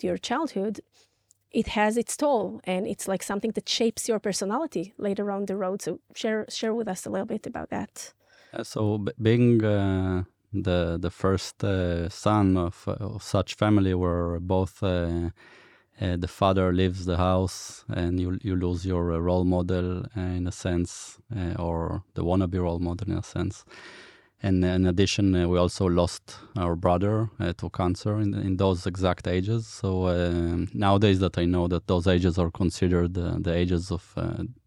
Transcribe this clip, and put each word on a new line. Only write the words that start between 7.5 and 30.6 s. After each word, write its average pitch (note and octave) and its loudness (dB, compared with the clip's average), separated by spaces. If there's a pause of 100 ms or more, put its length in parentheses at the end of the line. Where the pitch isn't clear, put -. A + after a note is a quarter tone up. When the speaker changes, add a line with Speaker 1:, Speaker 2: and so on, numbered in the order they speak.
Speaker 1:
that. - -10 (420)
Speaker 2:
Uh, A#2 -8
so G#2+ 0
b-, G2+ -4
being, A#2 6
uh, F#2+ 2 (280)
the, F2+ 0
the F2 -2
first, - -2
uh, F2+ 0
son G2+ 4
of, F2 -4
uh, - 0
of G#2 -8
such - 0
family G#2 4
where F2 0
both, F#2 0
uh, E2+ 0 (720)
uh, F2+ 0
the F2 -4
father F#2+ 2
leaves F#2 2
the F2 0
house F#2 0
and F2+ -2
you, F2+ -2
you F#2+ -2
lose F2+ -2
your, F2 0
uh, E2 0
role F2+ 2
model, F2+ 0 (140)
uh, F#2+ -4
in F2+ -2
a F#2 -6
sense, - -4 (180)
uh, F2+ -2
or E2+ -2 (140)
the F2 -2
wannabe F#2 2
role E2+ -2
model F2+ -4
in F2+ -2
a - -6
sense. F2+ -6 (800)
And F#2 2
in F#2 4
addition, F#2+ 4
uh, F2 4
we F2 2
also F2+ 2
lost F2 0 (180)
our F2 0
brother, G2 2 (100)
uh, F2+ -2
to F2 -10
cancer G2 -2
in, G#2 0
in G2 -2
those F#2+ 2
exact F#2 -2
ages. G#2 -2
So, F#2 -2
um, F2 0